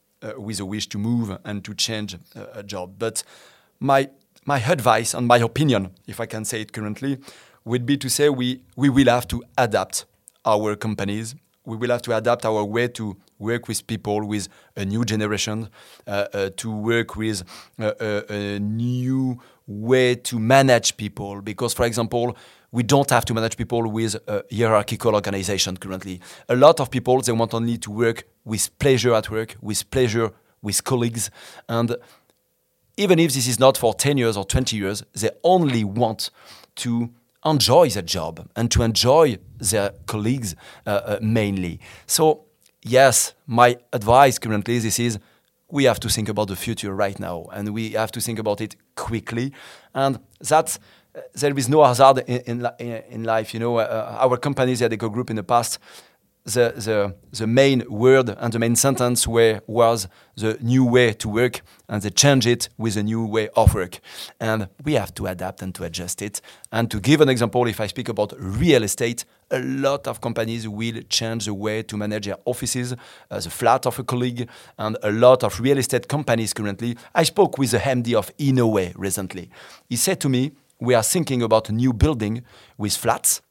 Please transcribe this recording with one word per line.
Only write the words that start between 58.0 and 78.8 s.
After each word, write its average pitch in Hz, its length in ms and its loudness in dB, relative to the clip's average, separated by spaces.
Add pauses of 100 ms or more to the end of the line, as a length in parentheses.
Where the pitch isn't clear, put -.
and 117 220 -4
the 117 60 -4
main 117 180 2
sentence 123 520 0
were, 113 400 4
was 113 400 2 (280)
the 110 260 -2
new 127 220 4
way 120 300 6
to - 160 -8
work, 120 320 0 (260)
and 107 140 -4
they 104 80 -4
change 131 380 4
it 120 280 0
with 110 220 -4
a 107 60 -2
new 110 200 -2
way 107 320 -2
of 107 200 4
work. 90 240 -6 (400)
And 110 280 -2 (160)
we 151 100 -2
have 101 220 -2
to 101 120 -6
adapt 92 340 -8
and 92 140 -10
to 92 80 -12
adjust 87 400 -8
it. 104 180 -8 (300)
And 113 180 0
to 110 100 -4
give 143 220 4
an 143 80 8
example, 120 380 0
if 110 120 -4
I 107 80 -4
speak - 220 -8
about 104 300 -4
real 131 440 2
estate, 117 420 -4 (260)
a 135 80 -2
lot 135 480 -4
of 123 140 -8
companies 113 460 -6
will 113 420 -6
change 113 360 -4
the 104 80 -6
way 107 300 -4
to 107 140 -10
manage 104 280 -6
their 98 200 -6
offices, 123 480 -4 (360)
uh, 98 100 -8
the 85 100 -10
flat 123 360 2
of 123 140 -2
a 127 40 -8
colleague, 123 460 -4 (280)
and 110 260 -6
a 104 80 0
lot 123 320 6
of 104 160 -4
real 135 180 2
estate 127 300 -2
companies 120 460 -2
currently. 110 440 -6 (160)
I 170 100 2
spoke 160 360 2
with 127 120 2
the 113 160 0
M 127 140 0
D 117 140 0
of 104 220 -2
Inoway 113 580 2